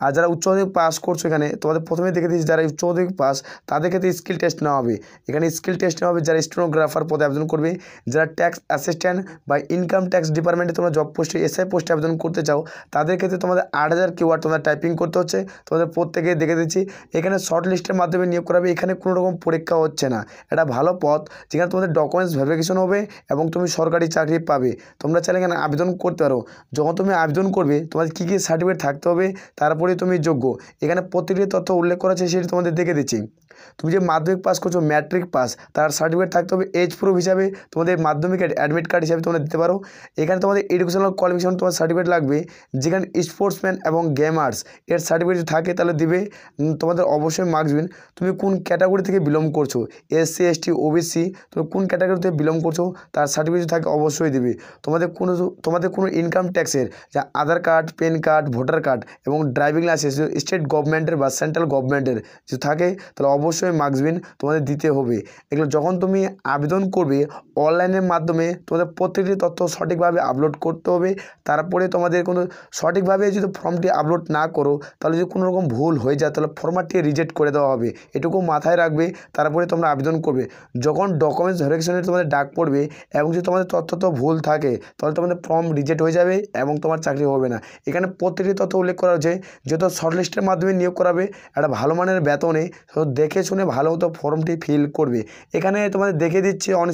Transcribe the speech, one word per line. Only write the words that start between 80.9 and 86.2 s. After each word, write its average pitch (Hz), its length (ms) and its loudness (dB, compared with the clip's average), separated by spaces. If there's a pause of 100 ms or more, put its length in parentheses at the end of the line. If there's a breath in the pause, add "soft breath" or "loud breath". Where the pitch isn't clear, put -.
ডকুমেন্টস 170 400 0
ভেরিফিকেশনে 165 460 0
তোমাদের 175 240 2
ডাক 143 120 2 (120)
পড়বে 143 240 2 (380 loud breath)
এবং 151 160 2
যদি 175 140 -2
তোমাদের 185 240 0
তথ্য 165 160 0 (120)
তো 190 60 2 (120)
ভুল 156 160 2 (140)
থাকে, 147 220 2 (260 loud breath)
তাহলে 151 200 -2
তোমাদের 175 280 0
ফর্ম 165 200 0 (140)
রিজেক্ট 151 260 0
হয়ে 165 140 2
যাবে 180 160 4 (260)